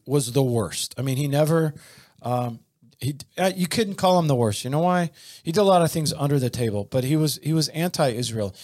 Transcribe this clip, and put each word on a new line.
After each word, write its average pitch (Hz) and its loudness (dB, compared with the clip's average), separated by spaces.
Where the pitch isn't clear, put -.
was 127 0
the 139 4
worst. 117 -2
I 120 -4
mean, 135 -2
he 147 -2
never, 151 2
um, 123 -4
he, 135 -4
uh, 185 0
you 180 -2
couldn't 202 -2
call 185 4
him 165 2
the 139 4
worst. 113 0
You 123 -8
know 147 0
why? 175 0
He 165 -6
did 165 0
a 214 6
lot 190 6
of 160 2
things 156 -4
under 143 0
the 123 0
table, 107 -4
but 127 -2
he 139 0
was, 156 0
he 151 -2
was 160 0
anti-Israel. 120 -2